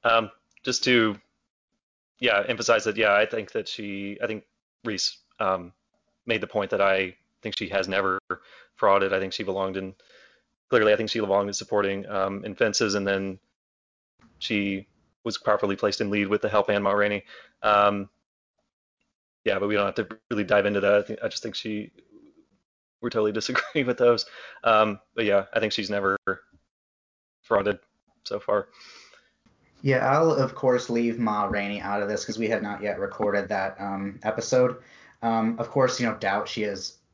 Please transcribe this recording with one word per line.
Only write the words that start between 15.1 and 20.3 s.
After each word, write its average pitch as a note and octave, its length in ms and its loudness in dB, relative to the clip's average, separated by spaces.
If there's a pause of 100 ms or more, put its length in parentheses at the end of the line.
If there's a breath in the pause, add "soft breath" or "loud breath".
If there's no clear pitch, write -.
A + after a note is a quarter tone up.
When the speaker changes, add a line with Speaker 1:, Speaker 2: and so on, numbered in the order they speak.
Speaker 1:
was A2+ 140 -6
properly G#2 360 0
placed G2+ 260 0
in G#2 100 0
lead G2+ 180 0
with G#2 140 0
the G#2+ 60 0
help G2+ 200 2
and G2+ 160 2
Ma G2+ 80 2
Rainey. G#2 320 0 (380 loud breath)
Um, G2+ 460 4 (1400)
yeah, G2 140 0
but G2+ 100 -2
we G#2+ 60 -2
don't G2+ 120 2
have G2 220 -4
to G#2+ 100 -16 (120)